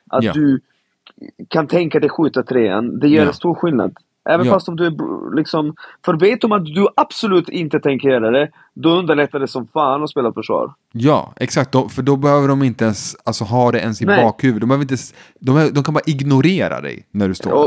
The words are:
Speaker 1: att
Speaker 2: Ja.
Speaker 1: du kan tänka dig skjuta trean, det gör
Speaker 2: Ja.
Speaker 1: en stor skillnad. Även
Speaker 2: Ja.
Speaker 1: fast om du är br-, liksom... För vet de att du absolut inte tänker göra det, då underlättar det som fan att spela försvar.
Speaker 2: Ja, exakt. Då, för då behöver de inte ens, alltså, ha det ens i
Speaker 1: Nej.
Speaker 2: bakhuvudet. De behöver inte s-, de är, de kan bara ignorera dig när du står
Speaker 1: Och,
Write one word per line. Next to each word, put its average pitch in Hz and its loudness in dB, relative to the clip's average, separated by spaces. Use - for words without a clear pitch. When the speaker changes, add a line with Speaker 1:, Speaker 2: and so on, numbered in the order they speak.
Speaker 1:
att 123 0
Speaker 2:
Ja. 101 0
Speaker 1:
du 143 2
kan 160 -2
tänka 160 0
dig 147 0
skjuta 135 0
trean, 113 -2
det 143 2
gör 151 6
Speaker 2:
Ja. 147 4
Speaker 1:
en 143 -2
stor 170 -2
skillnad. 127 -2
Även 165 2
Speaker 2:
Ja. 226 2
Speaker 1:
fast 190 -2
om 170 -8
du 175 0
är 170 0
br-, 123 -8
liksom... 156 -2
För 180 0
vet 196 2
de 220 0
att 196 0
du 160 0
absolut 185 -2
inte 160 -4
tänker 139 -2
göra 117 2
det, 147 0
då 135 -2
underlättar 156 0
det 135 -4
som 123 -8
fan 143 -2
att 151 -6
spela 117 -2
försvar. 104 -6
Speaker 2:
Ja, 120 0
exakt. - -2
Då, 131 2
för - -6
då 139 2
behöver 143 2
de 139 2
inte 117 0
ens, - -4
alltså, 117 -4
ha 120 2
det 117 0
ens 107 -4
i - 0
Speaker 1:
Nej. 196 4
Speaker 2:
bakhuvudet. 113 0
De 113 -2
behöver 139 0
inte 131 -4
s-, - -8
de 131 2
är, 156 4
de 143 2
kan 151 -2
bara 143 0
ignorera 139 2
dig 69 -10
när 101 0
du 95 0
står 92 -4
Speaker 1:
Och, 127 4